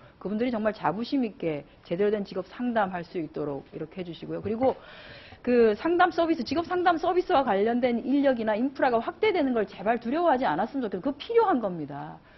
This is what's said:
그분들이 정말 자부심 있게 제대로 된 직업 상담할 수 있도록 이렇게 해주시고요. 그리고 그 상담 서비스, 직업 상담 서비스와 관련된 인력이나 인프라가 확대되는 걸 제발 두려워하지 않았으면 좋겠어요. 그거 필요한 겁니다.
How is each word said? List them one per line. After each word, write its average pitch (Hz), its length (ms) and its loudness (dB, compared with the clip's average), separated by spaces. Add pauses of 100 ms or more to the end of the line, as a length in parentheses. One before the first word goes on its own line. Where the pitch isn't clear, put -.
(180)
그분들이 214 320 -2
정말 214 220 0
자부심 220 520 -2
있게 165 400 -4 (200)
제대로 202 260 0
된 208 140 0
직업 185 220 -8
상담할 202 580 -2
수 - 140 -10
있도록 147 540 -6
이렇게 160 280 -10
해주시고요. 165 400 -8
그리고 220 360 0 (640)
그 233 320 6
상담 349 360 2
서비스, 320 340 0
직업 320 220 -2
상담 359 300 2
서비스와 349 480 2
관련된 233 600 0
인력이나 254 500 2
인프라가 254 460 2
확대되는 339 520 0
걸 220 140 0
제발 226 340 -2
두려워하지 269 460 2
않았으면 202 360 -2
좋겠어요. 190 200 -4
그거 277 160 -2
필요한 415 420 2
겁니다. 160 580 -6 (200)